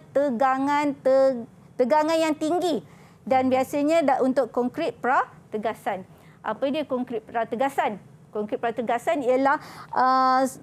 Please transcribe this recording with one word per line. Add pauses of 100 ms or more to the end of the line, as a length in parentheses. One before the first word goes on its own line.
(100)
tegangan
te-, (300)
tegangan
yang
tinggi. (420)
Dan
biasanya
da-,
untuk
konkrit
pra (200)
tegasan. (360)
Apa
dia
konkrit
pra
tegasan? (300)
Konkrit
pra
tegasan
ialah, (320)
ah, (180)